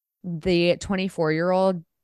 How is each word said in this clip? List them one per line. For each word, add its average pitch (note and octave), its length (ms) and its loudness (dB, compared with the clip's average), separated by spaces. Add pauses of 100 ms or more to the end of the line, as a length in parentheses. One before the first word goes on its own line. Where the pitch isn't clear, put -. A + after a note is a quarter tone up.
(220)
The E3+ 540 0
twenty-four-year-old F#3 1080 0 (200)